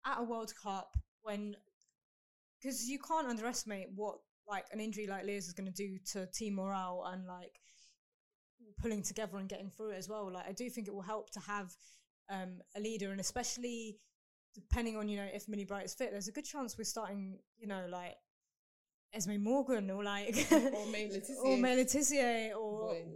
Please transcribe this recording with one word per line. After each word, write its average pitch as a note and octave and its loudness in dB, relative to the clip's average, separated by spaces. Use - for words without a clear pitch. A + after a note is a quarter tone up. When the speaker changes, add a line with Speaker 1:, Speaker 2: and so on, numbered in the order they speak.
Speaker 1:
at C4 0
a A#3+ 2
World A3+ -2
Cup G3 -4
when, G#3 -2
'cause A#3+ -2
you C4+ -2
can't D#4+ 2
underestimate A3 -2
what, G3+ -4
like, G3+ -4
an G#3+ -4
injury G#3+ -2
like G3 -2
Leah's G3+ -2
is F3 -8
gonna F#3+ -4
do F#3+ -4
to F#3 -6
team G#3 -4
morale F#3 -2
and, F#3 -6
like, F3+ -12
pulling G#3+ 2
together G3 -2
and F#3+ -4
getting G3 -6
through A3 -6
it F#3+ -4
as F#3 -8
well. G#3 -4
Like, F3+ -6
I - -6
do A#3+ -4
think A3+ -4
it G3+ -6
will G3 -6
help G#3+ -4
to - -8
have, G3+ -4
um, F#3 -4
a G#3 -4
leader, G#3+ -2
and G3 -2
especially A#3 -2
depending A3+ 2
on, G#3+ -2
you G#3 0
know, G3+ -2
if G3+ -6
Millie G3+ -2
Bright G3 -4
is F#3 -6
fit, A#3+ -2
there's G3+ -4
a A3 -6
good D4 -6
chance C4 -6
we're A3+ -4
starting, G3 -4
you A3+ -10
know, F#3+ -4
like, F3+ -6
Esme G#3 0
Morgan A#3 4
or, G3+ -2
like, G3+ 0
<laughs> D4 6
Speaker 2:
Or B3 8
May G#3+ 0
Le G3 -2
Tissier. C4 -6
Speaker 1:
or C4 8
May B3+ 8
Le B3+ 8
Tissier B3 4
or G#3+ 0
Speaker 2:
Boy. E3+ -4